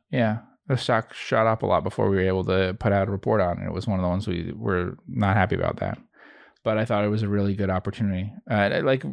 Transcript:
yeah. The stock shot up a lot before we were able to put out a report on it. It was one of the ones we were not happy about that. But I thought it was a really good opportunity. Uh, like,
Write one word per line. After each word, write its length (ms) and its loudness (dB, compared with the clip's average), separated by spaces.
yeah. 280 0
The 100 0
stock 380 -2
shot 320 0
up 160 0
a 40 -2
lot 180 2
before 260 0
we 60 4
were 100 2
able 200 0
to 340 2
put 100 2
out 160 2
a 60 -4
report 280 0
on 220 0
it. 40 -6
It 60 -4
was 140 -4
one 140 0
of 20 0
the 60 0
ones 180 -2
we 300 -4
were 500 -2
not 300 2
happy 180 4
about 220 0
that. 220 -6
But 140 0
I 80 0
thought 180 0
it 40 0
was 140 0
a 60 0
really 260 2
good 140 -2
opportunity. 640 -2
Uh, 320 2
like, 300 0